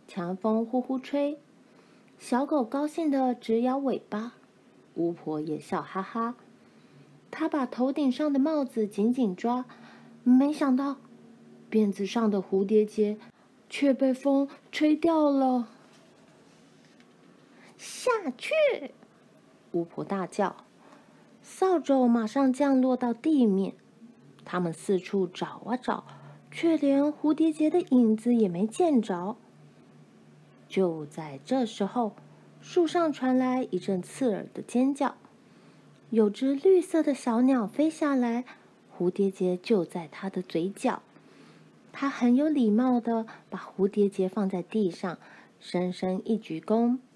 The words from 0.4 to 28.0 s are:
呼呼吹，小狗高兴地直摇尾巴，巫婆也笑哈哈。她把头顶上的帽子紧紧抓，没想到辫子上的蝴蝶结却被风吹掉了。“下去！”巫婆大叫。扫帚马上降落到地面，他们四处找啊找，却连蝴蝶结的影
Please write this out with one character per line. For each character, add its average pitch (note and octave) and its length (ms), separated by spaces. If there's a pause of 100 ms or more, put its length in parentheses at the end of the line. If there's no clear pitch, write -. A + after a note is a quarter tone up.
呼 B3 140
呼 B3+ 180
吹， C#4+ 400 (800)
小 C4 280
狗 C#4+ 180
高 C#4 240
兴 D4+ 240
地 C4 240
直 A3+ 240
摇 B3+ 180
尾 C4+ 300
巴， A3 240 (640)
巫 E3+ 160
婆 D#3 300
也 D3+ 180
笑 D#3+ 220
哈 F#3+ 200
哈。 A#3 340 (920)
她 D#4+ 200
把 C#4 160
头 B3+ 260
顶 C#4 180
上 D4 220
的 C#4 80
帽 D4 240
子 A3+ 240
紧 G#3 240
紧 A#3+ 240
抓， B3 300 (580)
没 C4 300
想 C#4+ 240
到 C#4 180 (760)
辫 G#3+ 220
子 G3 140
上 A3 260
的 G3 100
蝴 G3 240
蝶 G#3+ 200
结 G#3+ 320 (520)
却 C#4 240
被 C4 200
风 C#4 340 (240)
吹 D4+ 240
掉 D#4 340
了。 C4 380 (2000)
“下 - 320 (280)
去！” - 160 (1200)
巫 E3+ 100
婆 - 200
大 F#3 220
叫。 - 300 (880)
扫 F#4+ 340
帚 C4 300
马 A#3 180
上 C4+ 280
降 C#4 280
落 B3+ 140
到 A#3+ 180
地 C#4 320
面， G3 300 (680)
他 F3+ 160
们 E3+ 100
四 F#3+ 260
处 F#3 300
找 - 380
啊 A3+ 100
找， - 300 (440)
却 E4 280
连 C#4 260
蝴 D4+ 300
蝶 D#4 180
结 D#4 180
的 F4 120
影 A#3 340